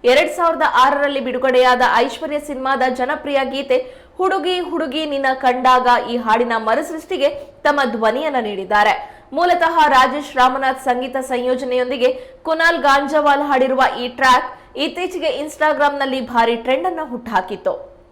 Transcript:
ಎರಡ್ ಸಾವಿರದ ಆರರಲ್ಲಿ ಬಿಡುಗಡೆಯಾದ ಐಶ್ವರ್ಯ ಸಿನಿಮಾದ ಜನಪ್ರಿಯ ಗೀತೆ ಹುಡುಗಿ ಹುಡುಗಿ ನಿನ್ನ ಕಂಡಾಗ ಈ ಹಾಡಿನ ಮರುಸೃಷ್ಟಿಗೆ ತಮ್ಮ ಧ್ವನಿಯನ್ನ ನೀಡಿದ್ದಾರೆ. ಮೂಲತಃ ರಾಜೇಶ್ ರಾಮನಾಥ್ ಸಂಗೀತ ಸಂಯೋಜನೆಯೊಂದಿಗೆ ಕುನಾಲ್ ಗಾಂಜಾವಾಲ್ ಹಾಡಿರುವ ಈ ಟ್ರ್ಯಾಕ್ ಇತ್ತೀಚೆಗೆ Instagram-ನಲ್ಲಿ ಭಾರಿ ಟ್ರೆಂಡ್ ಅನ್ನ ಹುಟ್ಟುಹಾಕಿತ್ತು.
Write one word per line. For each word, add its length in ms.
ಎರಡ್ 260
ಸಾವಿರದ 320
ಆರರಲ್ಲಿ 460
ಬಿಡುಗಡೆಯಾದ 600
ಐಶ್ವರ್ಯ 460
ಸಿನಿಮಾದ 420
ಜನಪ್ರಿಯ 500
ಗೀತೆ 600
ಹುಡುಗಿ 440
ಹುಡುಗಿ 460
ನಿನ್ನ 280
ಕಂಡಾಗ 540
ಈ 60
ಹಾಡಿನ 400
ಮರುಸೃಷ್ಟಿಗೆ 720
ತಮ್ಮ 220
ಧ್ವನಿಯನ್ನ 560
ನೀಡಿದ್ದಾರೆ. 920
ಮೂಲತಃ 540
ರಾಜೇಶ್ 500
ರಾಮನಾಥ್ 480
ಸಂಗೀತ 320
ಸಂಯೋಜನೆಯೊಂದಿಗೆ 960
ಕುನಾಲ್ 400
ಗಾಂಜಾವಾಲ್ 600
ಹಾಡಿರುವ 400
ಈ 80
ಟ್ರ್ಯಾಕ್ 680
ಇತ್ತೀಚೆಗೆ 640
Instagram-ನಲ್ಲಿ 760
ಭಾರಿ 360
ಟ್ರೆಂಡ್ 300
ಅನ್ನ 160
ಹುಟ್ಟುಹಾಕಿತ್ತು. 920